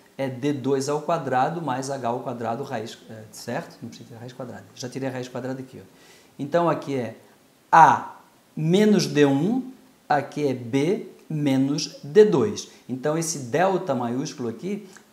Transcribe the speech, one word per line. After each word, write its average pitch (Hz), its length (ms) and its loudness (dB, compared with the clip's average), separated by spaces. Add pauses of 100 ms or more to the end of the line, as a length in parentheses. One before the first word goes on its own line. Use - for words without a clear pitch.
(180)
é 135 100 -4
D 127 240 -4
dois 131 380 -2
ao 147 120 -2
quadrado 151 600 0
mais 135 280 -4
H 131 160 -6
ao 120 140 -2
quadrado, 120 440 -6
raiz, 113 340 -8 (120)
é, 110 220 -16
certo? - 500 -10
Não 117 60 -12
precisa - 220 -18
tirar 113 100 -18
raiz 123 140 -16
quadrada. 107 320 -14 (100)
Já 123 140 -10
tirei 135 180 -6
a 123 60 -6
raiz 127 160 -8
quadrada 131 320 -8
aqui, 127 180 -16
ó. - 60 -20 (520)
Então, 165 320 0
aqui 139 260 -4
é 117 200 -4 (560)
A 151 440 6 (400)
menos 180 520 4
D 143 180 6
um, 170 460 2 (380)
aqui 147 360 0
é 131 80 2
B 135 540 0 (220)
menos 147 720 0
D 160 220 8
dois. 123 420 0 (220)
Então, 131 280 -2
esse 160 220 -4
delta 147 560 0
maiúsculo 120 540 -4
aqui 196 400 -8 (240)